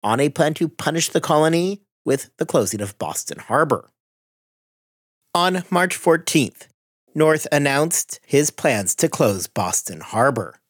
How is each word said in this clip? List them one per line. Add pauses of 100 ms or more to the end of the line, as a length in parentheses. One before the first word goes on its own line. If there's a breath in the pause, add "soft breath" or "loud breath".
on
a
plan
to
punish
the
colony (240)
with
the
closing
of
Boston
Harbor. (1400)
On
March
fourteenth, (440)
North
announced
his
plans
to
close
Boston
Harbor.